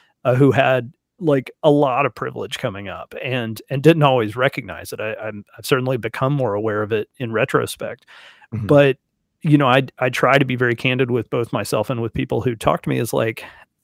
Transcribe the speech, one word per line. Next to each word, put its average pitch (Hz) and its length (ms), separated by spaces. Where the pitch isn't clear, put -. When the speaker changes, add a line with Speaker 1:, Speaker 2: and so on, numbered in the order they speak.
Speaker 1:
uh, 123 100
who 135 180
had, 131 400
like, 143 300
a 160 80
lot 143 360
of 120 80
privilege 123 440
coming 101 300
up 87 340
and, 120 480
and 139 120
didn't 160 200
always 123 340
recognize 127 560
it. - 80
I, 110 140
I'm, 107 300
I've 113 100
certainly 131 300
become 135 360
more 127 220
aware 107 280
of 104 100
it 107 160
in 117 140
retrospect, 113 720
Speaker 2:
Mm-hmm. 104 140
Speaker 1:
but, 143 320
you 147 160
know, 143 80
I, 127 160
I 127 120
try 131 280
to 143 60
be 131 120
very 120 200
candid 127 340
with 120 200
both 120 220
myself 110 380
and 120 100
with 113 120
people 127 280
who 120 140
talk 151 280
to - 60
me 131 100
is 123 140
like, 113 320